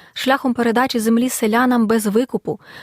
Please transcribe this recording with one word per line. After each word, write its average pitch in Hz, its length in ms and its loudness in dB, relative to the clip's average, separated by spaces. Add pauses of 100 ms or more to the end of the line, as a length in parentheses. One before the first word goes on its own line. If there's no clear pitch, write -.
(140)
шляхом 269 400 -2
передачі 240 460 0
землі 226 300 2
селянам 233 580 2
без 220 180 0
викупу, 208 540 -2 (240)